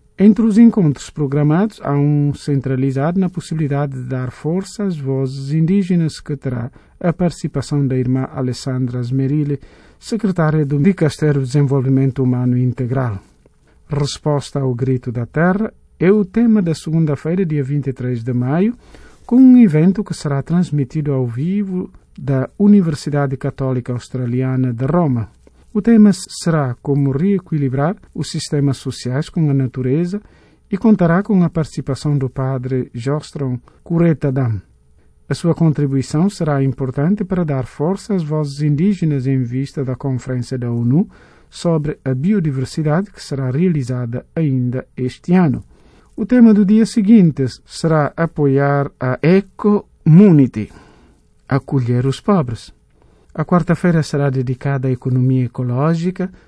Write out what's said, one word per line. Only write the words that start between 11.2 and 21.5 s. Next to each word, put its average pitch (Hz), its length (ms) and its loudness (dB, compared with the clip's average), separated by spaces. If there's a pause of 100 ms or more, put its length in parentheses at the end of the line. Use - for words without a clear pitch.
de 131 80 -4
Desenvolvimento 135 760 0
Humano 123 340 0
Integral. 123 640 -2 (680)
Resposta 143 720 -4
ao 131 120 -2
Grito 127 380 -4
da 120 160 -6
Terra 185 480 0 (240)
é 175 140 4
o 208 120 2
tema 220 380 2
da 165 140 -2
segunda-feira, 160 680 -2
dia 151 200 -2
vinte 139 240 -4
e 131 40 -2
três 123 300 -6
de 123 100 -6
maio, 147 440 0 (500)
com - 80 0
um 254 260 10
evento 185 440 4
que 165 100 -8
será 143 280 -4
transmitido 147 720 -2
ao 131 140 0
vivo 180 640 -4 (260)